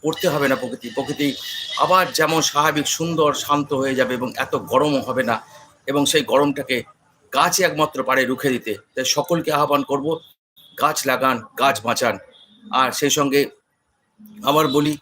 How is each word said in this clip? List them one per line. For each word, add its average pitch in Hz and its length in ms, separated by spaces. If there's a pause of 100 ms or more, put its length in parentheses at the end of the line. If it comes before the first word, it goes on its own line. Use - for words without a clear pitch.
পড়তে 160 260
হবে 143 200
না 131 80
প্রকৃতি। 120 340
প্রকৃতি 135 440 (420)
আবার 175 360
যেমন 160 280
স্বাভাবিক 147 480
সুন্দর 160 460
শান্ত 143 380
হয়ে 135 220
যাবে 127 200
এবং 123 220
এত 135 200
গরমও 135 440
হবে 127 220
না 117 180 (460)
এবং 143 200
সেই 151 160
গরমটাকে 135 600 (520)
গাছই 170 280
একমাত্র 151 400
পারে 131 220
রুখে 127 240
দিতে। 117 260 (200)
তাই 131 100
সকলকে 170 480
আহ্বান 143 300
করব, 139 380 (600)
গাছ 151 260
লাগান, 127 360 (160)
গাছ 135 240
বাঁচান। 117 360 (520)
আর 127 220
সেই 143 180
সঙ্গে 139 360 (960)
আবার 147 260
বলি 147 340